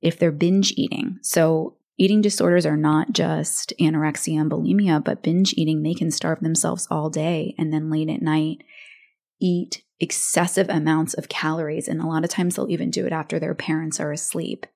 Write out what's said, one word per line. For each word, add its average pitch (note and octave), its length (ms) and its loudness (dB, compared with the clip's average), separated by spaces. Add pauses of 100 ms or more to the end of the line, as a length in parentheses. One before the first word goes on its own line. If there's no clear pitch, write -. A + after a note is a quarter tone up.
if E3 180 0
they're E3+ 140 4
binge F3+ 420 2
eating. - 460 -4
So D#3+ 560 0 (200)
eating G3+ 240 6
disorders F3 440 4
are D#3 100 2
not D3+ 380 2
just - 680 -2
anorexia D#3 640 0
and D3+ 100 0
bulimia, E3 520 2
but - 200 -2
binge F3+ 320 2
eating, D#3 280 2
they D#3 100 0
can E3+ 180 -2
starve D#3+ 300 -2
themselves D#3+ 500 0
all D#3 180 -2
day D#3+ 480 -2
and D#3 140 0
then D#3 180 -2
late D#3 200 0
at D#3 120 -4
night D#3 360 0 (840)
eat F3+ 420 0 (160)
excessive - 720 0
amounts D#3 440 0
of - 160 -8
calories. D#3 580 -4
And D#3+ 140 -4
a E3 60 -4
lot D#3+ 160 -2
of E3+ 60 -2
times F3+ 260 0
they'll - 160 -4
even E3+ 180 -2
do F3+ 160 -2
it - 80 -2
after D#3+ 260 -4
their D#3+ 160 -4
parents D#3+ 440 -4
are D3+ 120 -4
asleep. - 540 -6 (100)